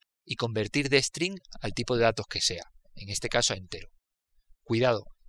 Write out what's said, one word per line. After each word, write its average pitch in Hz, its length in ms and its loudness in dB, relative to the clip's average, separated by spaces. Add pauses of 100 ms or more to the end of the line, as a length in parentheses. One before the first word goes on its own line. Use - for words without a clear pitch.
(260)
y - 100 -6
convertir 113 540 0
de 135 120 6
string 185 360 -2 (240)
al 104 120 -4
tipo 120 220 0
de 117 80 4
datos 113 240 2
que - 140 -6
sea, 85 220 -2 (320)
en 98 140 -12
este 101 200 -4
caso 120 240 2
a 104 40 -4
entero. 95 320 -12 (760)
Cuidado, 117 420 2 (240)